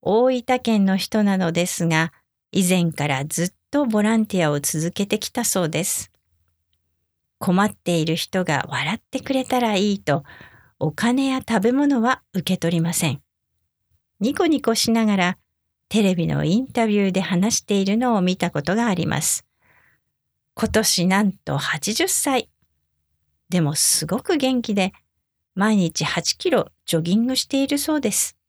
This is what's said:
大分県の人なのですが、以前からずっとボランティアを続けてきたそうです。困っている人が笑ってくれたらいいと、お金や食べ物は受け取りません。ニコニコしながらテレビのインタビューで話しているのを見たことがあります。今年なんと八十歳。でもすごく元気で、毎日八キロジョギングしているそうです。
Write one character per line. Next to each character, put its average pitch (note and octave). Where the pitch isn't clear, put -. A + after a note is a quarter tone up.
大 B3
分 B3+
県 A3
の F#3+
人 G#3+
な G3
の F3+
で E3+
す F3
が、 D#3+
以 F#3
前 F3
か D3
ら C3+
ず E3
っ F#3
と C#4+
ボ G#3+
ラ A3
ン A3
テ G3+
ィ E3
ア D3+
を D3
続 D#3+
け G3
て G#3
き -
た A#3+
そ F#3+
う D#3+
で D#3+
す。 -
困 F#3
っ G#3+
て F3
い D#3
る E3
人 F#3
が D3+
笑 C#3
っ -
て -
く -
れ C4
た B3+
ら A3
い G3+
い G3
と、 C#3+
お D#3
金 B3
や C4
食 A3+
べ A3+
物 C#4+
は A#3+
受 F#3
け -
取 E3+
り E3
ま E3+
せ D#3+
ん。 C3
ニ A#3+
コ F#4
ニ D#4
コ A3+
し -
な A3+
が G#3
ら F3+
テ A3
レ F#3+
ビ E3
の D3
イ E3+
ン C4
タ A3+
ビ G#3
ュ G3+
ー F#3
で F#3
話 F#3+
し -
て -
い G3
る G3+
の A#3+
を G3
見 F3+
た F3
こ C#3+
と E3+
が A#3
あ G3+
り E3
ま D#3
す。 -
今 G#3
年 G#3
な F#3+
ん G3
と -
八 -
十 E4
歳。 -
で F3
も D3+
す -
ご G3
く E4+
元 C4
気 A3
で、 F#3+
毎 G#3+
日 F3
八 -
キ F#4
ロ C4
ジ -
ョ D#3+
ギ F3
ン A#3
グ C4
し -
て C4+
い C#4
る C#4+
そ D4+
う D4
で G#3
す。 -